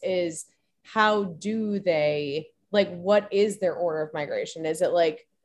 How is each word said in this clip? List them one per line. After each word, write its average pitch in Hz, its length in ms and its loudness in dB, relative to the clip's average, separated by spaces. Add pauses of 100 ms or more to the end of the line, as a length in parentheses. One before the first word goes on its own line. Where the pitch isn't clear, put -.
is, 180 420 -2 (380)
how 214 420 2
do 208 540 -4
they, 151 680 0 (240)
like, 196 240 4
what 202 360 2
is 202 280 2
their 175 160 0
order 160 260 -2
of 156 120 -6
migration? 147 520 -6
Is 160 160 -2
it, 147 100 2
like, 165 360 2 (180)